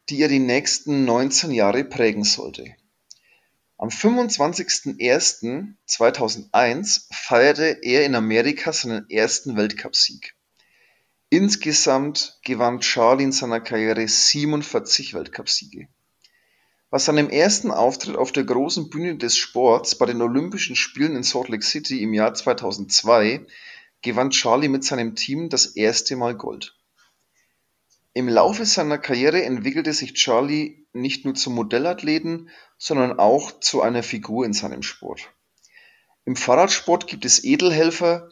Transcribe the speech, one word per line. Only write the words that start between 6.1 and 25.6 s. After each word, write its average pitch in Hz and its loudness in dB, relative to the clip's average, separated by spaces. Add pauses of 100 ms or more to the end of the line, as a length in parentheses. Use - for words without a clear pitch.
feierte 147 2
er 135 2
in 135 0
Amerika 117 0
seinen 113 -6
ersten 110 -2
Weltcupsieg. - -2 (920)
Insgesamt 151 0
gewann 120 0
Charlie 127 4
in 135 0
seiner 117 -2
Karriere 110 -2
siebenundvierzig 147 0
Weltcupsiege. - -8 (1000)
Bei 139 0
seinem 147 2
ersten 196 2
Auftritt 131 0
auf 127 -2
der 135 -2
großen 139 -2
Bühne 170 -6
des 113 -2
Sports 120 2
bei 123 2
den 117 -2
Olympischen 147 -2
Spielen 147 -2
in 123 -6
Salt 127 -4
Lake 107 -6
City 135 -4
im 110 -2
Jahr 107 2
zweitausendzwei 110 0 (580)
gewann 120 0
Charlie 135 2
mit 135 0
seinem 117 0
Team 160 -6
das 135 2